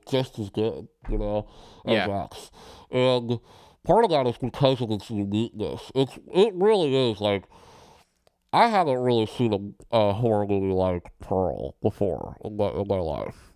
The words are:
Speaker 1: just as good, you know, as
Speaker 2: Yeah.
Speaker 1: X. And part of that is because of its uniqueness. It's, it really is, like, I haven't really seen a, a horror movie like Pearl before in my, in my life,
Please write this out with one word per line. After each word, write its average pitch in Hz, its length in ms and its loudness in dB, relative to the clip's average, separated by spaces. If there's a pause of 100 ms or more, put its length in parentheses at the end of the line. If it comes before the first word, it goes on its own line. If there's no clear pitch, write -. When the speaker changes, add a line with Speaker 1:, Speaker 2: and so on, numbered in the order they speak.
Speaker 1:
just 127 280 -2
as 104 120 -8
good, 107 380 -4 (220)
you 110 80 -2
know, 104 300 -4 (380)
as 113 80 2
Speaker 2:
Yeah. 98 320 0
Speaker 1:
X. - 260 -20 (400)
And 123 480 0 (460)
part 208 180 6
of 196 80 2
that 135 160 2
is 120 100 -2
because 131 440 0
of 110 100 -4
its 104 180 -6
uniqueness. 104 840 -4
It's, 131 220 0 (160)
it 196 200 4
really 170 580 2
is, 98 100 -6
like, 101 240 0 (1080)
I 208 140 6
haven't 170 320 2
really 123 260 2
seen 101 500 -2 (160)
a, 117 60 2
a 104 160 4
horror 104 320 2
movie 98 280 0
like 92 360 0 (100)
Pearl 76 600 -2
before 98 600 -2
in 104 140 -10
my, 101 140 0
in 92 160 -4
my 98 120 0
life, 71 560 -8